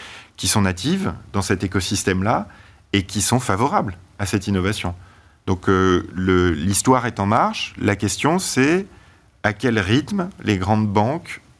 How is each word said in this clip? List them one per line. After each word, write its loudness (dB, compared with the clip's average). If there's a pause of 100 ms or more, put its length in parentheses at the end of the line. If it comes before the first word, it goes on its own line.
(360)
qui -4
sont 2
natives -2 (180)
dans -2
cet 0
écosystème-là 0 (420)
et 2
qui -4
sont 0
favorables 0 (220)
à -4
cette -2
innovation. -2 (520)
Donc, -2
euh, 4
le, 2
l'histoire 2
est -6
en 0
marche. 0
La 2
question, 0
c'est 0 (580)
à 0
quel 0
rythme 0 (140)
les 2
grandes 0
banques -2 (180)